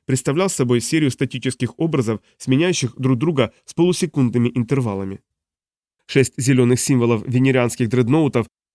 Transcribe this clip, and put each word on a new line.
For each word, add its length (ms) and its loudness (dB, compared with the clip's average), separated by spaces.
представлял 420 0
собой 320 0
серию 300 0
статических 680 -6
образов, 420 -2
сменяющих 580 0
друг 220 0
друга 340 0
с 100 -20
полусекундными 800 0
интервалами. 640 -4
Шесть 300 0
зеленых 440 2
символов 460 0
венерианских 600 2
дредноутов, 600 0